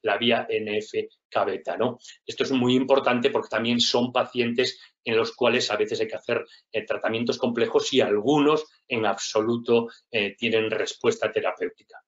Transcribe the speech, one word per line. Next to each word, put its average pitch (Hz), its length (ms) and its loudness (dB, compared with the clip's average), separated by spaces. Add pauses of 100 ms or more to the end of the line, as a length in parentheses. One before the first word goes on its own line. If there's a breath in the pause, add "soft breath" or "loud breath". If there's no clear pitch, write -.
la 104 160 0
vía 117 280 0
N 107 300 -4
F 107 320 -4 (180)
K 104 160 0
beta, 92 320 -4
¿no? 120 220 -2 (260 loud breath)
Esto - 200 -6
es 135 80 -2
muy 127 240 4
importante 131 560 2
porque - 180 -4
también 117 300 0
son 123 320 0
pacientes 120 680 0 (240 loud breath)
en 117 140 0
los 113 180 0
cuales 120 360 2
a 104 40 0
veces 107 240 -2
hay 110 80 0
que - 80 -8
hacer, - 300 -4 (260 loud breath)
eh, 107 140 -4
tratamientos 113 540 -2
complejos 117 540 0
y 123 80 4
algunos 139 600 2 (240 soft breath)
en 113 200 -2
absoluto, 117 800 0 (240 loud breath)
eh, 101 260 -2
tienen 110 320 0
respuesta 110 600 -2
terapéutica. - 680 -6 (100)